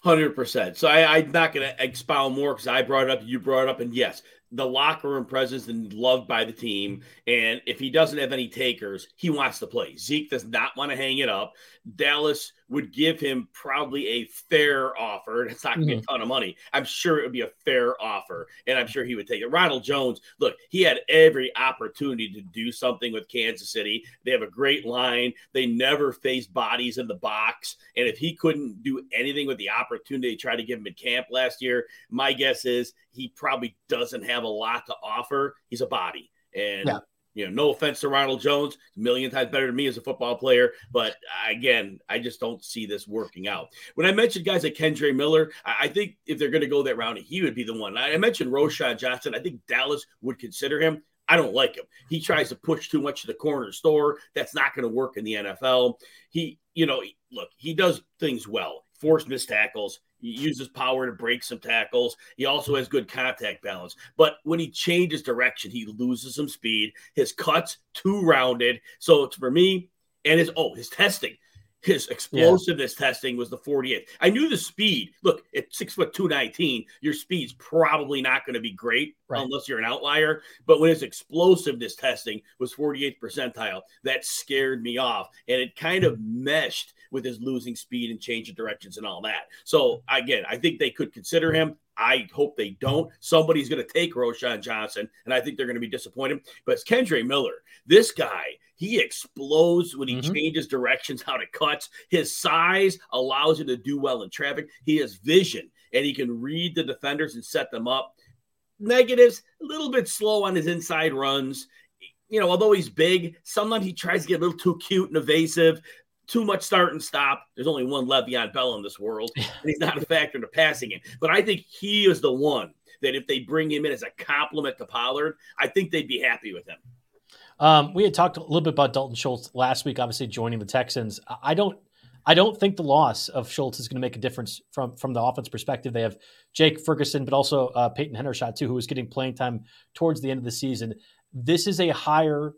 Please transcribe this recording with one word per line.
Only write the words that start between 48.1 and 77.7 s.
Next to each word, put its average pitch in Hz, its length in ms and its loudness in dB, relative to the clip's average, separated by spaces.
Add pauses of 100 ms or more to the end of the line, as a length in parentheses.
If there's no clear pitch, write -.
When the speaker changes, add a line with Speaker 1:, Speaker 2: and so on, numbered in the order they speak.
Speaker 1:
I 160 40 2
mentioned 190 340 0
Roschon 139 460 0
Johnson. 127 380 -4
I 104 40 -4
think - 280 -10
Dallas 135 380 -2 (160)
would 120 180 -6
consider 139 400 -6
him. 156 240 2 (240)
I 160 80 6
don't 127 180 2
like 127 240 0
him. - 80 -14 (240)
He 160 100 -2
tries 156 300 0
to 123 60 -10
push - 340 -4
too 147 120 0
much 143 200 -6
to - 60 -12
the 113 60 -8
corner 135 380 -4
store. 147 460 2 (160)
That's 143 220 -6
not 131 200 0
gonna 123 120 -2
work 127 300 -2
in 107 60 -8
the 110 120 -4
N 101 120 -6
F 98 160 -10
L. 127 340 4 (320)
He, 165 300 -6 (140)
you 160 120 2
know, 135 160 -2 (300)
look, 104 260 -12
he 160 160 -8
does 170 280 2 (180)
things 127 280 -4
well. 98 380 -6 (140)
Forced 156 300 2
missed 127 180 -6
tackles, 107 540 -4 (200)
he 117 80 -10
uses 131 380 -4
power 131 380 -2
to 123 80 -6
break 117 300 -4
some - 160 -10
tackles. 117 580 -2 (200)
He 135 80 -2
also 143 300 -2
has 127 120 -2
good 123 220 -2
contact 123 540 -6
balance. 90 320 -12 (220)
But 156 260 6
when 165 160 -2
he 151 100 -4
changes 175 540 0
direction, 120 480 -2
he 113 140 -8
loses 123 500 -4
some 147 140 -4
speed. 107 440 -4 (200)
His - 180 0
cut's - 460 0 (160)
too 196 280 -2
rounded. 127 600 4 (180)
So 147 240 8
it's, 139 140 -6
for 127 140 0
me, 180 380 4 (360)
and 160 140 8
his, 165 180 2
oh, - 180 -2
his - 140 -14
testing. - 480 0 (440)
His 160 280 2
Speaker 2:
Yeah. - 40 -6
Speaker 1:
explosiveness 165 800 4
testing 127 440 -2
was 117 120 -4
the 123 80 -10
forty-eighth. 131 520 -2 (100)
I 180 120 6
knew 294 180 2
the 220 80 0
speed. 165 540 -2 (120)
Look, - 220 2 (100)
at - 180 -6
six-foot-two, - 540 -4
nineteen, 135 560 -2 (160)
your 147 140 -2
speed's 147 400 -6
probably 147 680 0